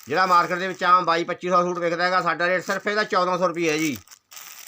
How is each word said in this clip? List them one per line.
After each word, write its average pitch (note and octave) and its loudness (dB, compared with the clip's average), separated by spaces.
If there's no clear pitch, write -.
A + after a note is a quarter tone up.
ਜਿਹੜਾ F3 2
ਮਾਰਕੀਟ F3 2
ਦੇ F#3+ -4
ਵਿੱਚ F#3 -6
ਆਮ F3+ 4
ਬਾਈ E3 0
ਪੱਚੀ F3 -6
ਸੌ F3+ 4
ਸੂਟ F3 -2
ਵਿਕਦਾ E3+ 0
ਹੈਗਾ, F3+ 0
ਸਾਡਾ E3 0
ਰੇਟ F3 0
ਸਿਰਫ F#3+ -4
ਇਹਦਾ G#3+ 0
ਚੌਦਾਂ F3+ 0
ਸੌ F3+ 0
ਰੁਪਏ E3 -2
ਹੈ D3+ 0
ਜੀ। D#3 -2